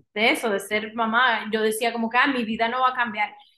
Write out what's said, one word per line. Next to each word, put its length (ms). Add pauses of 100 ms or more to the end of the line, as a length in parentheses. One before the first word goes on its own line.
(140)
de 160
eso, 180
de 100
ser 360
mamá, 580
yo 80
decía 320
como 160
que, 80
"Ah, 120
mi 160
vida 240
no 120
va 100
a 40
cambiar". 400 (240)